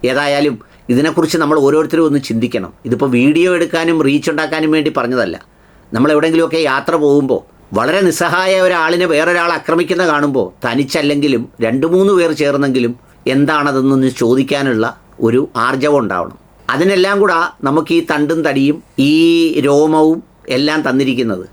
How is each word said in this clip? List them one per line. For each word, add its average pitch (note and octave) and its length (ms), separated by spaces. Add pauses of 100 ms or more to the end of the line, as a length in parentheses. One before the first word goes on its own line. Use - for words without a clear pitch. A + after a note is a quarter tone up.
(120)
ഏതായാലും C#3+ 440 (380)
ഇതിനെക്കുറിച്ച് D#3+ 480
നമ്മൾ D3+ 240
ഓരോരുത്തരും D#3 420
ഒന്ന് C#3+ 200
ചിന്തിക്കണം. A2+ 440 (160)
ഇതിപ്പോൾ C3+ 300
വീഡിയോ D3+ 400
എടുക്കാനും E3 400 (100)
റീച്ച് C#3+ 240
ഉണ്ടാക്കാനും D#3 440
വേണ്ടി D3+ 220
പറഞ്ഞതല്ല. A#2 380 (600)
നമ്മൾ C3+ 180
എവിടെയെങ്കിലുമൊക്കെ E3 460 (120)
യാത്ര C3+ 320
പോകുമ്പോൾ C#3 380 (360)
വളരെ D3 300
നിസ്സഹായ F3+ 460 (120)
ഒരാളിനെ F3 480
വേറൊരാൾ E3+ 420
ആക്രമിക്കുന്ന E3 560
കാണുമ്പോൾ C#3+ 340 (200)
തനിച്ചല്ലെങ്കിലും C#3+ 800 (220)
രണ്ട് C3 280
മൂന്ന് G3 240
പേർ E3 140 (100)
ചേർന്നെങ്കിലും C3+ 520 (400)
എന്താണതെന്നൊന്ന് C3+ 760 (120)
ചോദിക്കാനുള്ള B2+ 640 (420)
ഒരു B2 140 (240)
ആർജവം C3+ 380
ഉണ്ടാവണം. F#2 340 (360)
അതിനെല്ലാം F#3+ 480
കൂടെ F3+ 180 (280)
നമുക്ക് D#3 300
ഈ - 40 (100)
തണ്ടും D3+ 340
തടിയും C#3 320 (320)
ഈ D3+ 40 (520)
രോമവും D#3 540 (380)
എല്ലാം D3+ 300
തന്നിരിക്കുന്നത്. B2+ 640